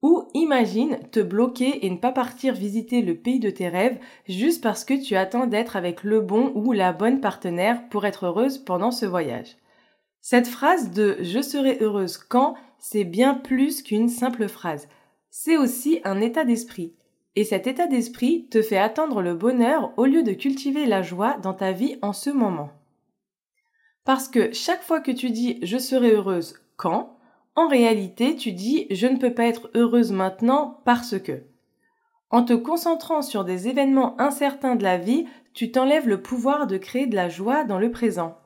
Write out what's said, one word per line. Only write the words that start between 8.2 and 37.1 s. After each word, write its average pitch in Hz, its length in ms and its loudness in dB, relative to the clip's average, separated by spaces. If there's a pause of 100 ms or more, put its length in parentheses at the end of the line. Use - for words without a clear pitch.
heureuse 220 320 0
pendant 190 340 -2
ce 226 140 -4
voyage. 160 500 -4 (680)
Cette 240 220 4
phrase 285 460 0
de « 202 280 2
je 180 220 -2
serai 269 380 0
heureuse 202 360 0
quand », 269 380 2 (240)
c'est - 240 -2
bien 208 320 2
plus 262 480 -2
qu'une 220 260 0
simple 240 380 -2
phrase. 160 420 -8 (420)
C'est - 260 0
aussi 285 480 0
un 196 160 -2
état 233 240 0
d'esprit. 220 500 -2 (400)
Et 208 80 2
cet 208 240 0
état 262 220 0
d'esprit 269 600 0
te 220 140 2
fait 214 160 2
attendre 220 420 0
le 175 140 -2
bonheur 240 640 2
au 247 100 4
lieu 294 160 4
de 220 100 0
cultiver 277 540 -2
la 196 160 2
joie 190 400 -2
dans 190 120 -4
ta 190 180 -2
vie 214 300 -2
en 202 100 -4
ce - 180 -6
moment. 185 400 0 (1300)
Parce 262 240 0
que - 240 2
chaque - 320 -4
fois 320 160 0
que 269 100 -4
tu 254 200 -2
dis « 240 320 -2
je 185 140 -4
serai 254 360 4
heureuse 190 500 -2 (140)
quand », 190 400 -4 (400)
en 330 100 4
réalité, 233 680 2
tu 220 160 -6
dis « 214 380 -2
je 196 180 0
ne 262 100 2
peux 247 160 0
pas 233 120 2
être 226 280 -4
heureuse 233 380 4
maintenant 220 720 0
parce 240 340 0
que ». 135 240 -8 (880)
En 240 140 4
te 240 100 4
concentrant 330 680 0
sur 214 220 -4
des 180 220 -4
événements 269 540 2
incertains 277 560 0
de 196 80 0
la 185 140 2
vie, 240 280 0 (260)
tu - 200 -6
t'enlèves 269 360 2
le 196 140 0
pouvoir 262 460 -2
de 190 80 -2
créer 247 300 -4
de 220 100 -2